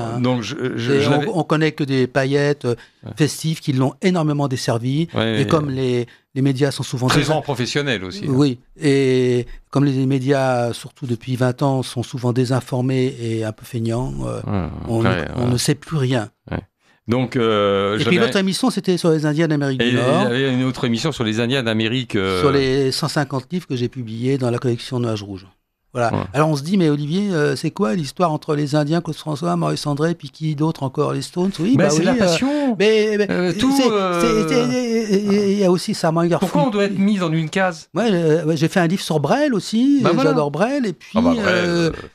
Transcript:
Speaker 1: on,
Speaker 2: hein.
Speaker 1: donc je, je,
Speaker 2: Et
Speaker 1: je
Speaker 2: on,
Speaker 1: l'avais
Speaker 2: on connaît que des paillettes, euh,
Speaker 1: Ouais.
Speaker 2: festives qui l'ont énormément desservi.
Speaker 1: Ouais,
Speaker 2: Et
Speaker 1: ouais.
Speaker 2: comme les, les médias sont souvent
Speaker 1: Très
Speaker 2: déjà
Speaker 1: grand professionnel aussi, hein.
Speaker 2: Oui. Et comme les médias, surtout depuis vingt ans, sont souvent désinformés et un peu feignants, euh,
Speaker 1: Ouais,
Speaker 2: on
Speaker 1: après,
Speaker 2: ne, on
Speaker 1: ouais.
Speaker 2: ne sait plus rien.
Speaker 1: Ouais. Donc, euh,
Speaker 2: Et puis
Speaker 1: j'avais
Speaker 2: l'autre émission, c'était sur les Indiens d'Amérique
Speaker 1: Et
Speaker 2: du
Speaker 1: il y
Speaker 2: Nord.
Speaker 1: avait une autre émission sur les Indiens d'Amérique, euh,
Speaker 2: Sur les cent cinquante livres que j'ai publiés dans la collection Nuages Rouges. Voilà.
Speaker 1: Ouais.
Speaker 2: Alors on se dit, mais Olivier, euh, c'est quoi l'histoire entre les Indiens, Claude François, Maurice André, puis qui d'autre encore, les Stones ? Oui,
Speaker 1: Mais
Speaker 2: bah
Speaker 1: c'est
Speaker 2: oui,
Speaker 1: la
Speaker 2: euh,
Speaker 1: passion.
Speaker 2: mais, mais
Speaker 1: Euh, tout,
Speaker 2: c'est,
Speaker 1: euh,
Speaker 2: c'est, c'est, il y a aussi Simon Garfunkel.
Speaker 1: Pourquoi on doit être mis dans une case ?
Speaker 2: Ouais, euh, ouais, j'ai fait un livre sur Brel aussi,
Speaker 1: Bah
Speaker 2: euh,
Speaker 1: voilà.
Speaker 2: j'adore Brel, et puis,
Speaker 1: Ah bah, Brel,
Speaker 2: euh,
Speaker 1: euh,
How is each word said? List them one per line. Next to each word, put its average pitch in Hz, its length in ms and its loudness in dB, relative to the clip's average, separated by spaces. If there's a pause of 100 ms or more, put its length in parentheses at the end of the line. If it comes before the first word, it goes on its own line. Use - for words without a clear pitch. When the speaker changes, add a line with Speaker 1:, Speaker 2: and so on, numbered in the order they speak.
(140)
Speaker 1:
on, - 20 -4
Speaker 2:
hein. 123 60 -4
Speaker 1:
donc 123 200 0
je, 101 140 -8 (200)
je, 120 180 -2
Speaker 2:
Et 139 80 2
Speaker 1:
je - 80 0
Speaker 2:
on, - 20 4
Speaker 1:
l'avais 147 200 0
Speaker 2:
on 165 120 0
connaît 156 300 0
que 151 100 -4
des 131 240 0
paillettes, 143 580 0
euh, 120 100 0 (300)
Speaker 1:
Ouais. 110 120 -12
Speaker 2:
festives 156 420 -2
qui 143 140 -2
l'ont 131 280 2
énormément 151 460 0
desservi. 127 680 -2
Speaker 1:
Ouais, 110 220 0
Speaker 2:
Et - 40 0
Speaker 1:
ouais. - 80 2
Speaker 2:
comme 151 220 0
les, 127 380 -2 (260)
les 131 80 -2
médias 139 300 2
sont - 120 -6
souvent 127 240 -2
Speaker 1:
Très 151 120 4
Speaker 2:
déjà 147 140 2
Speaker 1:
grand 151 100 0
professionnel 123 640 -2
aussi, 92 200 -10
hein. 151 60 -2
Speaker 2:
Oui. 131 260 2 (240)
Et 127 640 2 (240)
comme 139 140 2
les 135 240 2
médias, 131 680 2
surtout - 320 -14
depuis 123 300 -4
vingt 127 260 0
ans, 135 220 2
sont - 180 -6
souvent 120 300 -2
désinformés 127 880 0
et 113 240 -4
un 107 80 -4
peu - 140 -14
feignants, 120 480 -4 (120)
euh, 117 120 -6 (100)
Speaker 1:
Ouais, 95 220 -2 (180)
Speaker 2:
on 113 180 0
Speaker 1:
après, 90 200 0
Speaker 2:
ne, - 100 -6
on 123 120 -2
Speaker 1:
ouais. 123 40 2
Speaker 2:
ne 123 60 0
sait 143 180 0
plus - 220 -8
rien. 127 320 -2 (200)
Speaker 1:
Ouais. 82 80 -4 (500)
Donc, 120 280 0
euh, 101 580 2
Speaker 2:
Et 110 40 0
puis - 80 0 (100)
Speaker 1:
j'avais 226 100 4
Speaker 2:
l'autre - 140 0
émission, 190 320 0
c'était 185 260 -2
sur 165 140 0
les 156 160 0
Indiens 151 200 0
d'Amérique 143 320 0
Speaker 1:
Et 120 120 2
Speaker 2:
du 127 60 2
Speaker 1:
il - 20 2
y - 20 0
Speaker 2:
Nord. 143 200 2
Speaker 1:
avait 135 300 0
une 127 120 0
autre 131 220 -2
émission 117 260 0
sur 127 120 -4
les 107 160 0
Indiens 127 220 0
d'Amérique, 113 540 -2
euh, 95 260 0
Speaker 2:
Sur 139 100 4
les 135 400 2
cent 147 180 -2
cinquante 139 420 -4
livres 175 160 -6
que 135 80 -6
j'ai 120 140 -2
publiés 123 500 -4
dans 127 100 0
la 120 80 0
collection 120 420 -4
Nuages 113 220 -2
Rouges. 98 240 -12 (480)
Voilà. 120 200 0
Speaker 1:
Ouais. 104 60 0 (140)
Speaker 2:
Alors 151 160 2
on 151 80 0
se 135 60 -6
dit, 180 120 -2
mais 170 140 4
Olivier, 151 420 -2
euh, 147 240 0
c'est 151 160 -4
quoi 208 240 -2
l'histoire 165 380 -2
entre 151 200 -4
les 143 220 -2
Indiens, 151 240 0
Claude 160 160 -6
François, 170 400 -4
Maurice 151 320 -2
André, 151 260 0
puis 147 160 -14
qui 156 240 -4
d'autre 151 300 -2
encore, 135 300 -2
les 139 80 -4
Stones ? 180 360 -2
Oui, 208 200 2
Speaker 1:
Mais - 80 4
Speaker 2:
bah 147 40 4
Speaker 1:
c'est - 100 2
Speaker 2:
oui, - 60 2
Speaker 1:
la - 100 2
Speaker 2:
euh, - 20 0
Speaker 1:
passion. 247 600 2
Speaker 2:
mais, 214 400 2
mais 208 140 2
Speaker 1:
Euh, 180 260 0
tout, 254 200 2
Speaker 2:
c'est, 254 120 4
Speaker 1:
euh, 180 600 2
Speaker 2:
c'est, - 40 0
c'est, 220 1000 0
il 208 40 0
y 202 60 2
a 180 80 4
aussi 185 240 0
Simon 165 300 0
Garfunkel. 170 140 2 (120)
Speaker 1:
Pourquoi - 160 2
on - 20 0
doit 202 140 0
être 196 160 -2
mis 202 180 2
dans 170 140 0
une 160 180 0
case ? 185 440 -2
Speaker 2:
Ouais, 220 180 0
euh, 165 320 2
ouais, 156 140 2
j'ai 156 100 2
fait 180 140 2
un 170 60 4
livre 190 140 0
sur 156 200 -2
Brel 254 320 2
aussi, 247 500 2
Speaker 1:
Bah 143 60 4
Speaker 2:
euh, - 60 4
Speaker 1:
voilà. 156 160 4
Speaker 2:
j'adore 151 200 0
Brel, 240 340 0
et 190 60 -2
puis, - 240 -14
Speaker 1:
Ah 220 60 2
bah, 254 120 4
Brel, 220 140 0
Speaker 2:
euh, 175 420 2
Speaker 1:
euh, - 20 -4 (240)